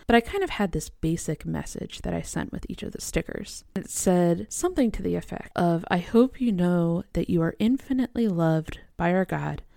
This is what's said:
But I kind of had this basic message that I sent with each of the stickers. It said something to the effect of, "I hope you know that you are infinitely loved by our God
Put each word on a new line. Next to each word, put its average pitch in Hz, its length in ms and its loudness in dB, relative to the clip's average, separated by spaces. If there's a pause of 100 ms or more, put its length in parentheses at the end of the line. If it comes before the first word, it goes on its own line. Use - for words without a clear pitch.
But 233 100 8
I 233 40 8
kind 392 220 -2
of 370 80 -2
had 202 220 0
this - 160 -4
basic - 560 -4
message - 580 -8
that 170 120 -4
I - 80 -4
sent - 300 -6
with - 160 -8
each - 140 -10
of - 100 -8
the - 80 -12
stickers. - 640 -8 (120)
It - 140 -8
said 180 580 2
something 320 440 0
to 190 100 -6
the 175 140 -2
effect - 400 -8
of, 170 320 2
"I 180 100 2
hope 233 420 2
you 240 120 2
know 175 600 2
that - 160 -2
you 170 140 2
are 165 160 0
infinitely 240 720 0
loved 160 520 2 (160)
by 170 160 2
our 185 120 4
God 147 380 -4 (140)